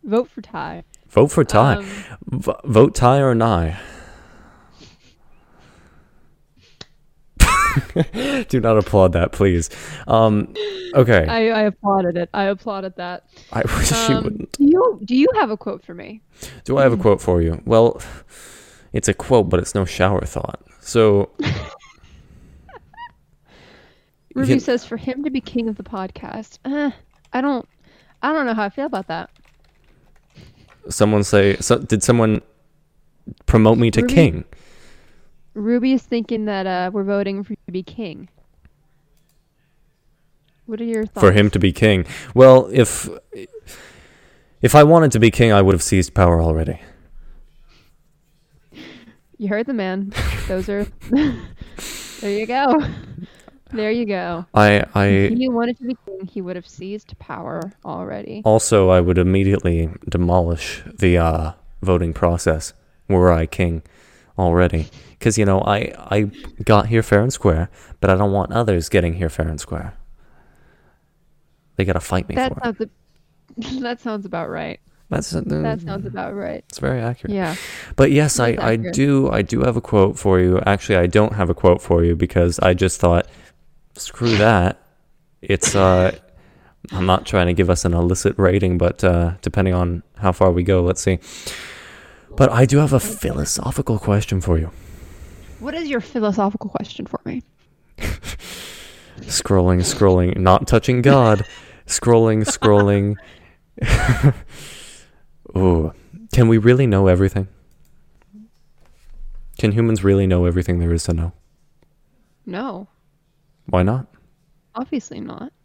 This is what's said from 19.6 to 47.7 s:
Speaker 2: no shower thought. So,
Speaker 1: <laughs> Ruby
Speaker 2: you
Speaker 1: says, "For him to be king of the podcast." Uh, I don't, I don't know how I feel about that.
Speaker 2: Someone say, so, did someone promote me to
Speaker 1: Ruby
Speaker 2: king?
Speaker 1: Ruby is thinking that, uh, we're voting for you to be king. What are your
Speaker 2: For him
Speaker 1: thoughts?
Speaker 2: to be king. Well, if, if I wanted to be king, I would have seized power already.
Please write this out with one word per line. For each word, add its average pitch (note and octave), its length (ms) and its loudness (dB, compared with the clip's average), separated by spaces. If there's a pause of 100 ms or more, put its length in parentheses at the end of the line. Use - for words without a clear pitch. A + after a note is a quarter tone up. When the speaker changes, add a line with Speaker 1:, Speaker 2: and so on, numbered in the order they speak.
Speaker 2:
no G2 100 0
shower F#2 360 0
thought. - 400 -10 (200)
So, G#2 540 2
Speaker 1:
<laughs> - 40 -20 (3000)
Ruby C4 180 2
Speaker 2:
you C4+ 60 2
Speaker 1:
says, B3 260 -2
"For A#3 120 -10
him C4 260 -8
to D4+ 60 -4
be C4 120 -6
king A3+ 280 -6
of G#3 60 -8
the F#3+ 80 -16
podcast." - 840 -14
Uh, C#4+ 260 -4 (420)
I B3+ 80 -2
don't, C4+ 260 -4 (540)
I C#4 120 -2
don't D4+ 120 -2
know A#3 80 -2
how A3 100 -2
I G3+ 60 -4
feel C#4 160 -8
about G#3 220 -8
that. E3 220 -10 (1600)
Speaker 2:
Someone G#2 340 0
say, G2 340 2
so, - 200 0
did A2 240 -2
someone A2+ 400 2 (1040)
promote A2 320 6
me A#2 140 2
to - 100 0
Speaker 1:
Ruby B3 120 -2
Speaker 2:
king? F#2 300 2 (1120)
Speaker 1:
Ruby A#3+ 400 0
is B3 100 0
thinking A3+ 420 -4
that, G3 200 -4
uh, F3+ 260 -4
we're G3+ 120 -4
voting G3+ 400 -4
for - 100 -12
you - 40 -12 (100)
to F#3 40 -14
be F3+ 120 -6
king. F#3+ 460 -14 (2500)
What A3 140 -10
are A#3 40 -6
your A3 200 -4 (140)
Speaker 2:
For G3 120 6
him G#2 160 4
Speaker 1:
thoughts? - 60 -2
Speaker 2:
to G2+ 60 -2
be F#2 140 2
king. G2 320 2 (280)
Well, C3 380 8
if, - 360 0 (1500)
if - 120 2
I D3 100 10
wanted D#3 300 6
to A2+ 60 2
be A#2 120 6
king, A#2 200 4
I G2+ 100 6
would F#2+ 120 6
have F2 100 0
seized F#2+ 300 0
power F2 280 4
already. D#2+ 380 -2 (2500)